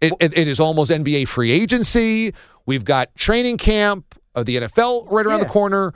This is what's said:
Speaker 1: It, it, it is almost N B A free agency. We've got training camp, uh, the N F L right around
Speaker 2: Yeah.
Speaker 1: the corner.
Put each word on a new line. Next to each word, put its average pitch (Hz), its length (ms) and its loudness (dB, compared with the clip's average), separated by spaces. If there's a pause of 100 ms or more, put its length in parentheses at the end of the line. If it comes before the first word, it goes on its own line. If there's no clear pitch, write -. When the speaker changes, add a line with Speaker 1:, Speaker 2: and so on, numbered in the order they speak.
Speaker 1:
It, 160 200 2
it, 156 160 2
it 160 120 2
is 131 120 -2
almost 156 320 2
N 156 100 0
B 147 140 -2
A 135 80 -2
free 120 260 -2
agency. 220 840 0 (340)
We've 127 180 -4
got 131 320 0
training 240 420 0
camp, 208 560 0 (220)
uh, 120 80 -2
the 123 120 -2
N 120 60 -2
F 113 160 -6
L 240 280 2
right 208 200 0
around 214 140 0
Speaker 2:
Yeah. 202 60 -2
Speaker 1:
the - 40 -8
corner. 196 460 0